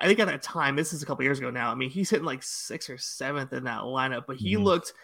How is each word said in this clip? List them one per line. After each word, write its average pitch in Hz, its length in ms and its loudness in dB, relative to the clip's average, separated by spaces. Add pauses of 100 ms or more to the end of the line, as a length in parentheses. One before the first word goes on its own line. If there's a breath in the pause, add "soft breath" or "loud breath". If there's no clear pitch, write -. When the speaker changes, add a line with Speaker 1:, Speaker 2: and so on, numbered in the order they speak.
Speaker 1:
I 165 60 4
think 196 120 8
at 214 80 6
that 139 160 -2
time, 143 320 0
this 156 180 0
is 151 100 -6
a 143 40 -8
couple 139 180 -2
years 139 140 4
ago 123 120 -4
now. 120 200 0
I 113 40 0
mean, 131 160 -2
he's 180 200 0
hitting, 165 140 2
like, 131 180 -4
sixth - 480 -8
or 131 80 -12
seventh 135 540 -4
in 127 120 -4
that 110 180 -4
lineup, 131 440 -2
but 131 100 -8
he 180 180 0
Speaker 2:
Mm-hmm. 208 100 4
Speaker 1:
looked, 175 280 4 (120)